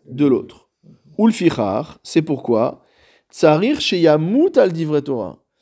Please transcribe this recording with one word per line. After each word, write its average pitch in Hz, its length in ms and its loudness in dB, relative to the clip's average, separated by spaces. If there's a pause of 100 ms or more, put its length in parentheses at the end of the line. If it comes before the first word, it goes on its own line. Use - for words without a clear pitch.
de 135 160 -2
l'autre. - 440 -2 (500)
Ulfichar, 156 840 -2
c'est - 180 -2
pourquoi, 127 600 -4 (480)
tsarir 180 520 2
sheyamut 175 760 2
al 202 140 4
divrei 151 300 -2
Torah. 117 380 -8 (220)